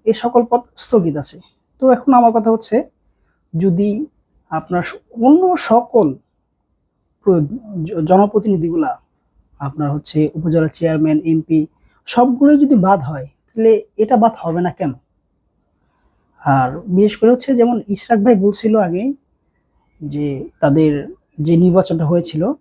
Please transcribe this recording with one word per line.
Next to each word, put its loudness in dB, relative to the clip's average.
এই 0
সকল 0
পদ -2
স্থগিত -2
আছে। -8
তো 4
এখন 2
আমার 4
কথা 0
হচ্ছে, -2
যদি -2
আপনার -4
স-, -8
অন্য 4
সকল 0
প্র-, 0
জ-, -8
জনপ্রতিনিধিগুলা, 0
আপনার -6
হচ্ছে -2
উপজেলা 0
চেয়ারম্যান, -2
এমপি, 0
সবগুলোই 2
যদি 2
বাদ 2
হয়, -10
তাহলে -2
এটা 2
বাদ 2
হবে -4
না -2
কেন? -6
আর 0
বিশেষ 2
করে 2
হচ্ছে, 0
যেমন 0
ইশরাক -2
ভাই 4
বলছিল 0
আগেই -4
যে -6
তাদের 2
যে 2
নির্বাচনটা 2
হয়েছিল, -2